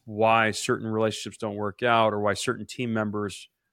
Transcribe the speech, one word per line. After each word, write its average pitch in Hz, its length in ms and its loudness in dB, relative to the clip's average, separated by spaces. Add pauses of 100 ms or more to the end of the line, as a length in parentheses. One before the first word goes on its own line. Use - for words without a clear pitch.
why 110 460 2
certain 113 360 -2
relationships 110 500 -2
don't 104 180 -6
work 104 280 -6
out 113 300 6
or 104 80 -2
why 101 140 2
certain 107 300 -4
team 120 280 -6
members 104 560 -4 (240)